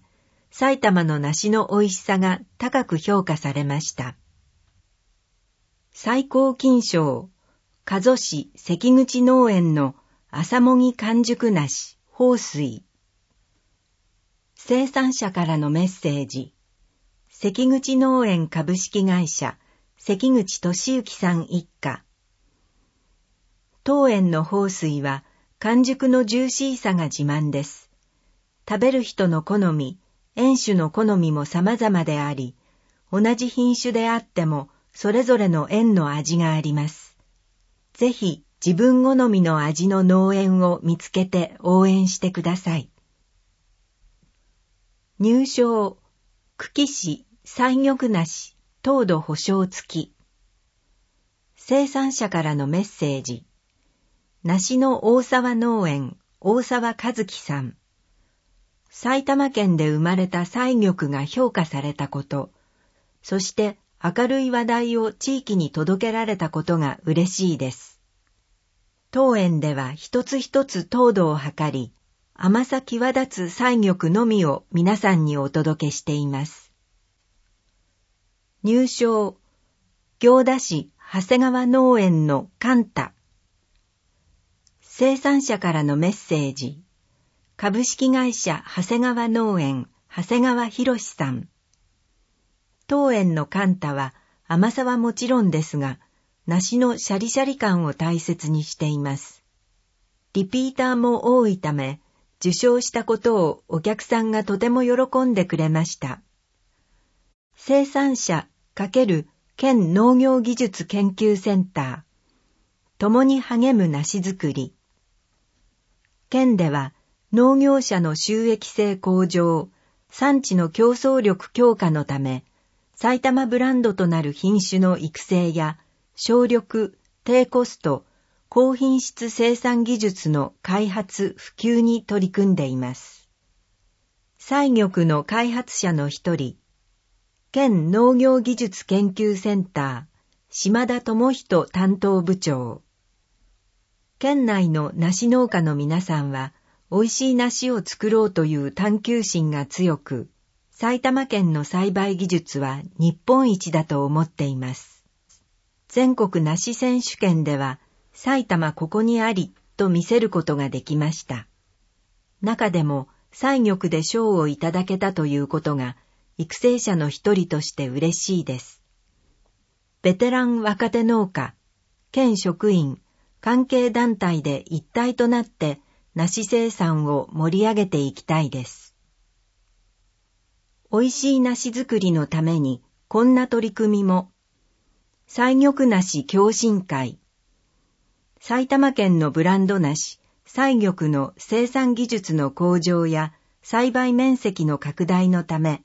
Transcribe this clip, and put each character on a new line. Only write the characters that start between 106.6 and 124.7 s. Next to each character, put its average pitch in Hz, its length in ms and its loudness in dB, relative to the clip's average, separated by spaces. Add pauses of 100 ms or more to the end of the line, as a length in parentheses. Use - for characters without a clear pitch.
生 277 300 2
産 277 300 -2
者× 170 320 -4 (1080)
県 226 360 2
農 233 220 6
業 262 240 4
技 240 160 -2
術 202 300 -4
研 202 240 -2
究 208 260 2
セ 196 200 -2
ン 185 100 2
タ 170 160 -6
ー。 - 1160 -16
共 226 240 4
に 269 160 4
励 240 380 2
む 180 120 2
梨 151 340 -4
作 190 300 -4
り。 135 200 -8 (1600)
県 254 280 2
で 170 120 2
は 139 240 -4 (400)
農 254 240 6
業 277 240 4
者 202 180 -2
の 160 160 0
収 220 320 -2
益 220 220 -2
性 208 260 -2
向 185 300 2
上、 170 440 0 (400)
産 277 320 0
地 196 140 -2
の 170 140 2
競 226 220 4
争 262 280 2
力 196 320 0
強 240 240 4
化 190 140 0
の 151 160 0
た 139 140 -6
め、 131 260 -4 (500)
埼 247 240 0
玉 262 280 2
ブ 240 120 0
ラ 262 140 2
ン 247 80 2
ド 220 120 2
と 190 140 0
な 165 140 2
る 147 100 -2
品 196 280 0
種 185 200 -2